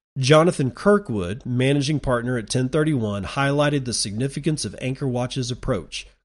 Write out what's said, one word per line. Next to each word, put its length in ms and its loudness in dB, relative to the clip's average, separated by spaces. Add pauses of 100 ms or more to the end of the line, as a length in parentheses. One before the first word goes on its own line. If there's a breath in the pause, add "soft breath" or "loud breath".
(180)
Jonathan 540 4
Kirkwood, 720 0
managing 540 2
partner 360 0
at 140 -6
ten 180 0
thirty-one, 560 0
highlighted 600 0
the 100 -4
significance 720 -2
of 160 -8
Anchor 280 -4
Watch's 440 -4
approach. 560 -6 (160)